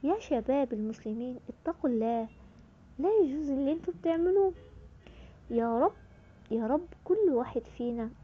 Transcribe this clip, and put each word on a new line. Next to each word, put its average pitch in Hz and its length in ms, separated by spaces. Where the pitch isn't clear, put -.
يا 339 160
شباب 262 540
المسلمين 226 640
اتقوا - 400
الله، 226 380
لا 311 100
يجوز 294 260
اللي 277 220
انتوا 330 220
بتعملوه. 359 600
يا 233 300
رب، 349 140
يا 220 160
رب 311 200
كل 403 260
واحد 254 320
فينا 233 480